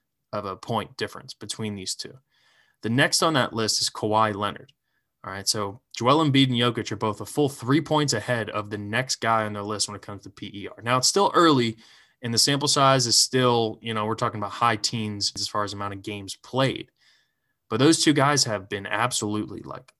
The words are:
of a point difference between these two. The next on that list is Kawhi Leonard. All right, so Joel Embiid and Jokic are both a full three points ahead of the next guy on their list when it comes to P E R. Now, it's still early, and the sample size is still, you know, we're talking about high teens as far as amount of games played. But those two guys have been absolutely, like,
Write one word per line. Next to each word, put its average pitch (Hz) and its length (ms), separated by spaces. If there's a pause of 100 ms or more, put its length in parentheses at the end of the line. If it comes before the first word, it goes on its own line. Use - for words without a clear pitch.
(320)
of 101 140
a 95 100
point - 420
difference - 360
between 107 420
these 95 200
two. - 180 (680)
The 107 60
next 143 340
on 160 100
that 123 200
list 110 280
is - 80
Kawhi 107 460
Leonard. 101 360 (520)
All 95 100
right, 98 140
so 104 340 (140)
Joel 135 280
Embiid 135 260
and 127 60
Jokic 117 360
are 110 40
both 104 240
a 104 60
full 143 240
three 135 320
points 147 320
ahead 110 360
of 104 200
the 104 80
next 110 380
guy 113 300
on 107 80
their 104 100
list 104 240
when 104 80
it 92 60
comes 101 220
to 95 60
P - 240
E 98 140
R. - 160
Now, 120 140
it's 127 100
still 196 260
early, 139 440 (440)
and 117 120
the 117 40
sample 143 300
size 135 400
is 110 100
still, 120 640
you 113 120
know, 107 120
we're 110 100
talking 110 240
about 101 120
high 117 240
teens 107 600
as 101 120
far 104 160
as 101 100
amount 101 220
of 98 80
games 101 400
played. - 480 (800)
But 110 100
those 160 220
two 156 120
guys 139 320
have 101 240
been 98 180
absolutely, 104 760
like, - 360